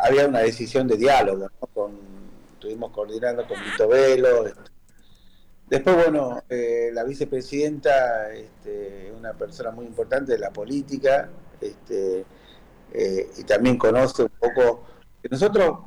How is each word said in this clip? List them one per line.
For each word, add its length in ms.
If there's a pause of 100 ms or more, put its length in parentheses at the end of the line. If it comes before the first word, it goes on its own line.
había 240
una 140
decisión 480
de 80
diálogo, 520 (120)
¿no? 120
Con, 200 (600)
estuvimos 380
coordinando 560
con 160
Vito 240
Velo, 580
este. 160 (1080)
Después, 260
bueno, 540
eh, 440
la 120
vicepresidenta, 1300
este, 840
una 160
persona 380
muy 160
importante 460
de 80
la 120
política, 800 (300)
este, 640 (680)
eh, 460
y 60
también 340
conoce 460
un 60
poco 540 (380)
que 60
nosotros 580